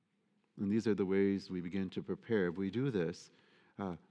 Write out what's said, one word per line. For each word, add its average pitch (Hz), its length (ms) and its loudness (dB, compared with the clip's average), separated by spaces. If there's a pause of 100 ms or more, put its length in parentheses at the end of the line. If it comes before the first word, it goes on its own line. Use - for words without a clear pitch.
(580)
And 101 140 0
these 110 160 2
are 104 80 4
the 98 100 2
ways 98 440 2
we 92 100 -4
begin 90 300 -2
to 101 120 -6
prepare. 104 460 0
If 82 80 -2
we 98 140 -2
do 123 220 0
this, 90 380 -2 (480)
uh, 92 200 -6 (140)